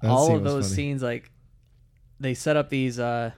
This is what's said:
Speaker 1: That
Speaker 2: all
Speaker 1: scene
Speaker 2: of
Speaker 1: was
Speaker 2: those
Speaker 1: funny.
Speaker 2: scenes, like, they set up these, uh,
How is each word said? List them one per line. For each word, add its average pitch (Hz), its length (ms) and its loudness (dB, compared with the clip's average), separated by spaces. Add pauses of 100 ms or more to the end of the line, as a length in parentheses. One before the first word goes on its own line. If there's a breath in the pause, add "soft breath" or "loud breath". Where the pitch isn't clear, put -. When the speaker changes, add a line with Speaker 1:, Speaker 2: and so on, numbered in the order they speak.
Speaker 1:
That 110 100 -2
Speaker 2:
all 139 180 6
Speaker 1:
scene 165 80 4
Speaker 2:
of 147 80 0
Speaker 1:
was 143 80 0
Speaker 2:
those 135 140 -2
Speaker 1:
funny. - 100 -2
Speaker 2:
scenes, 143 260 -4
like, 120 300 -6 (880)
they 131 140 -2
set 151 220 0
up 147 140 0
these, 131 300 -2
uh, 120 380 -2